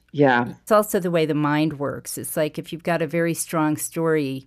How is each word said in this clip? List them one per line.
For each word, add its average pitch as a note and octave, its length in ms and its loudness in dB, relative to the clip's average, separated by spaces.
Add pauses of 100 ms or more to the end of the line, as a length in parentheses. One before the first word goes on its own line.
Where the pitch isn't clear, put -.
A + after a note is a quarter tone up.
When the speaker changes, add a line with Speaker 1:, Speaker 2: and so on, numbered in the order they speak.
(120)
Speaker 1:
yeah. B2+ 380 4 (120)
Speaker 2:
it's - 100 -4
also G#3 280 4
the F3+ 100 -2
way E3+ 160 2
the D#3 80 -2
mind D3+ 460 0
works. C3 400 -8
It's - 180 -8
like D#3+ 220 -2
if - 120 -12
you've D#3+ 120 -12
got E3 180 -2
a E3 60 -2
very E3 260 0
strong D#3 440 0
story D3+ 680 -2